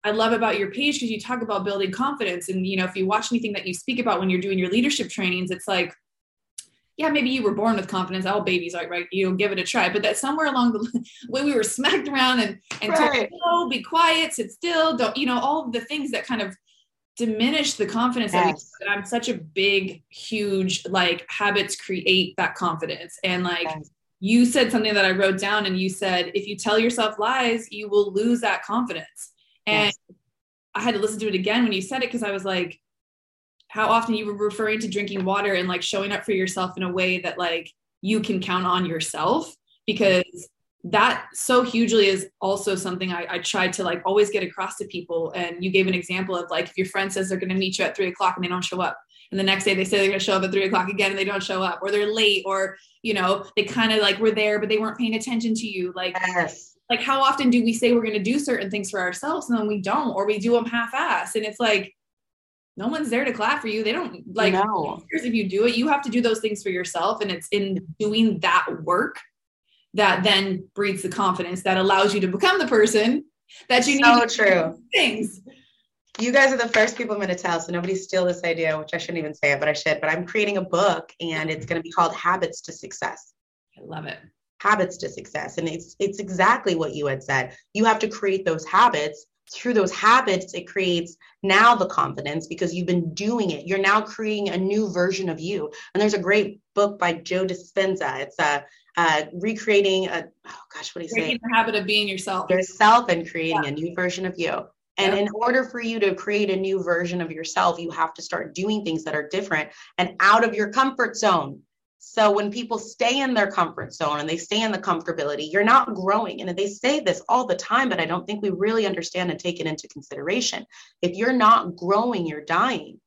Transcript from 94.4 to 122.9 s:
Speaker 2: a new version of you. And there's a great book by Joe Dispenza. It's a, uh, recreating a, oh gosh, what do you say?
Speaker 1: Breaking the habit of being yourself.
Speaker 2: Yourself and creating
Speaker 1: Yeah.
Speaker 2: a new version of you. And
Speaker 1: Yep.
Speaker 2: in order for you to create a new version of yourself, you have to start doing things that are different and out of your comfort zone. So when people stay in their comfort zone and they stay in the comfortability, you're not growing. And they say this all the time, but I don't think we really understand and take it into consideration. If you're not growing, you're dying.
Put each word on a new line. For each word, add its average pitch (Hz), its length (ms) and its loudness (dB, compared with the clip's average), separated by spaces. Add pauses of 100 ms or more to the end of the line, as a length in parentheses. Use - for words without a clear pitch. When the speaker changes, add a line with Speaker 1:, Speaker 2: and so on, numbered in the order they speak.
Speaker 2:
a 165 80 -4
new 202 360 0
version 185 360 0
of 160 100 -4
you. 160 320 -6 (240)
And 190 80 2
there's 208 120 4
a 196 40 0
great 196 420 -2 (140)
book 202 240 0
by 170 140 0
Joe 185 340 -4
Dispenza. 180 760 -4
It's - 180 -12
a, 147 240 2 (320)
uh, 156 380 2
recreating 196 720 2
a, - 160 -4 (240)
oh - 100 -18 (160)
gosh, - 200 -12
what 175 60 -10
do 165 40 -8
you 156 60 -12
say? 220 100 0
Speaker 1:
Breaking 160 240 -2
the 233 100 -2
habit 226 220 2
of 190 100 -2
being 208 220 2
yourself. 190 420 -4
Speaker 2:
Yourself 214 580 6
and 170 220 0
creating 160 320 -2
Speaker 1:
Yeah. 135 60 -4
Speaker 2:
a 139 40 -4
new 160 220 -6
version 180 320 -2
of 185 100 -6
you. 165 300 -4 (320)
And 196 160 2
Speaker 1:
Yep. 202 120 2
Speaker 2:
in - 80 -4
order 247 280 2
for 247 180 -8
you 226 200 -4
to 196 160 2
create 208 340 0
a 190 60 0
new 190 260 -2
version 175 380 -2
of 165 100 -6
yourself, 165 480 0
you 170 140 -8
have 165 220 -2
to - 80 -16
start 156 320 -6
doing 202 300 -2
things 160 200 -4
that 151 100 -4
are 147 140 -4
different 175 400 -4 (300)
and 180 200 -2
out 208 240 6
of 226 120 0
your 208 180 -2
comfort 262 440 0
zone. 160 440 2 (380)
So 214 320 4
when 208 220 0
people 233 260 -6
stay 247 420 0
in 262 140 0
their 202 160 2
comfort 170 420 -2
zone 147 280 -2
and 156 80 -6
they 165 100 -2
stay 214 240 -2
in 220 80 0
the 190 80 -2
comfortability, 156 720 -2
you're 202 120 4
not 233 300 6
growing. 196 460 0
And 175 160 -6
they 202 120 -2
say 277 320 0
this 175 280 0
all 247 180 2
the 202 100 0
time, 247 320 0
but 175 120 -2
I 160 60 0
don't 175 200 -4
think 208 160 -6
we 202 80 0
really 208 360 2
understand 180 440 -4
and - 100 -6
take 175 200 -4
it 165 60 -4
into 151 220 -6
consideration. 151 760 -4 (380)
If 175 140 6
you're 233 160 2
not 214 440 6
growing, 202 480 2
you're 151 200 -6
dying. 185 640 0